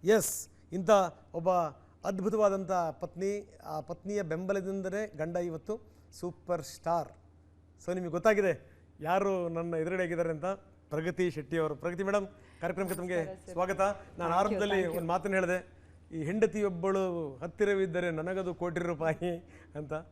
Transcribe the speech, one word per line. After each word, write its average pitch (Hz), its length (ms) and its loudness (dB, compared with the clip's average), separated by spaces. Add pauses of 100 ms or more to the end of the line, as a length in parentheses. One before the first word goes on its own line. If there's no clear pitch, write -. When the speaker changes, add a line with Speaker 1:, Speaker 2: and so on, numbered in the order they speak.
Speaker 1:
ಎಸ್, 196 460 2 (220)
ಇಂಥ 180 180 -4 (440)
ಒಬ್ಬ 170 160 0 (560)
ಅದ್ಭುತವಾದಂಥ 196 680 2
ಪತ್ನಿ, 185 920 -4
ಆ 156 140 -6
ಪತ್ನಿಯ 190 420 -6
ಬೆಂಬಲದಿಂದಲೇ 190 960 -2
ಗಂಡ 160 180 -4
ಇವತ್ತು 175 460 -4 (380)
ಸೂಪರ್ 175 440 -4
ಸ್ಟಾರ್. 165 440 -2 (800)
So 175 80 -4
ನಿಮಗೆ 180 160 -4
ಗೊತ್ತಾಗಿದೆ 185 640 4 (280)
ಯಾರು 185 500 2
ನನ್ನ 170 240 -2
ಎದುರುಗಡೆ 170 300 0
ಆಗಿದ್ದಾರೆ 165 260 0
ಅಂತ, 156 160 -4 (440)
ಪ್ರಗತಿ 170 420 0
ಶೆಟ್ಟಿ 151 260 -4
ಅವರು. 156 180 2
ಪ್ರಗತಿ 175 280 -4
ಮೇಡಮ್, 196 240 2 (340)
ಕಾರ್ಯಕ್ರಮಕ್ಕೆ 180 340 -2
ತಮಗೆ 180 200 -4
Speaker 2:
ನಮಸ್ಕಾರ 170 200 -2
ಸರ್. 185 180 -16
Speaker 1:
ಸ್ವಾಗತ. 185 280 0
ನಾನು 196 280 2
Speaker 2:
Thank 170 180 -4
you, 165 60 2
Speaker 1:
ಆರಂಭದಲ್ಲಿ 202 400 2
Speaker 2:
thank 185 140 2
you. 165 100 -2
Speaker 1:
ಒಂದು 170 100 -2
ಮಾತನ್ನು 190 300 0
ಹೇಳಿದೆ, 180 300 0 (440)
"ಈ 160 120 -6
ಹೆಂಡತಿಯೊಬ್ಬಳು 185 1120 0
ಹತ್ತಿರವಿದ್ದರೆ 180 760 0
ನನಗದು 175 440 -2
ಕೋಟಿ 175 240 -2
ರೂಪಾಯಿ" 170 680 -2 (300)
ಅಂತ. 151 180 -8 (180)